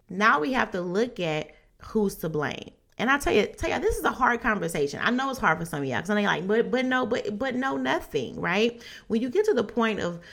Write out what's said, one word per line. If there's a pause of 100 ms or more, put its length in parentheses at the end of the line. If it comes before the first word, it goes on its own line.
(100)
now
we
have
to
look
at (300)
who's
to
blame. (280)
And
I
tell
you,
tell
you,
this
is
a
hard
conversation.
I
know
it's
hard
for
some
of
y'all,
'cause
I'm
like,
"But,
but
no,
but,
but
no,
nothing,"
right? (260)
When
you
get
to
the
point
of, (120)